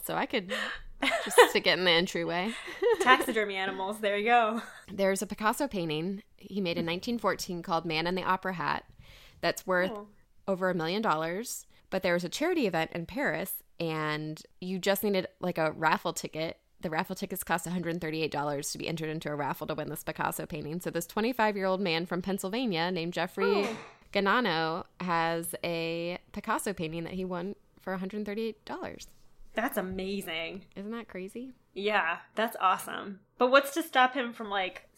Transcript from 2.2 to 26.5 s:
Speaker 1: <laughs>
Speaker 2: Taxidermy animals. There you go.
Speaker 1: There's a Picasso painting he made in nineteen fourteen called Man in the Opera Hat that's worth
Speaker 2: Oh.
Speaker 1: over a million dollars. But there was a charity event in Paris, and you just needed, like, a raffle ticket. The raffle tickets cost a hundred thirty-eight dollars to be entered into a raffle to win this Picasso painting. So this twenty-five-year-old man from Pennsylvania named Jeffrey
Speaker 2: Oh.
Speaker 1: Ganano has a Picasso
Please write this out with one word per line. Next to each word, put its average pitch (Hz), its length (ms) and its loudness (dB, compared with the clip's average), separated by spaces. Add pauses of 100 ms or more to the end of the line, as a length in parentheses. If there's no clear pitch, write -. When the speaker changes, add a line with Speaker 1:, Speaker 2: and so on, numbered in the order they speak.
Speaker 1:
<laughs> 415 240 2
Speaker 2:
Taxidermy 226 560 4
animals. 190 440 -2
There 208 180 2
you 208 80 0
go. 233 340 4 (320)
Speaker 1:
There's 196 300 2
a 202 40 -6
Picasso 220 400 0
painting 175 560 -2 (140)
he - 240 -8
made 170 180 0
in 170 80 0
nineteen 185 320 -2
fourteen 175 440 -2
called 165 240 0
Man 160 200 0
in 180 80 0
the 185 100 -2
Opera 185 300 0
Hat 147 300 -2 (560)
that's - 260 0
worth 185 280 2
Speaker 2:
Oh. 208 140 -12 (400)
Speaker 1:
over 185 220 2
a 180 40 2
million 175 280 0
dollars. 175 640 -2 (220)
But 190 140 -2
there 175 120 4
was 175 100 2
a 170 40 -2
charity 311 380 2
event 160 280 0
in 170 120 -4
Paris, 185 460 -2 (280)
and 156 600 -2 (200)
you 185 180 -4
just 196 240 2
needed, 196 240 2 (140)
like, 180 180 -2
a 156 140 2
raffle 160 400 0
ticket. - 460 -6 (240)
The 175 80 -2
raffle 180 260 -2
tickets 185 260 -6
cost 170 240 -2
a 165 40 -6
hundred 170 300 -2
thirty-eight 160 300 -2
dollars 147 420 -2
to - 60 -10
be - 100 -6
entered 156 200 -2
into 151 220 -4
a 151 40 -4
raffle 147 340 -2
to 156 60 -2
win 147 160 -4
this 156 140 -8
Picasso 160 420 -2
painting. 156 340 -6
So 165 100 -6
this 170 160 -2
twenty-five-year-old 208 760 2
man 170 260 2
from 180 160 -2
Pennsylvania 190 680 0
named 175 240 -2
Jeffrey 196 520 2
Speaker 2:
Oh. 226 100 -6 (360)
Speaker 1:
Ganano 190 720 2 (160)
has 170 640 0
a 170 560 -2 (140)
Picasso 220 400 -2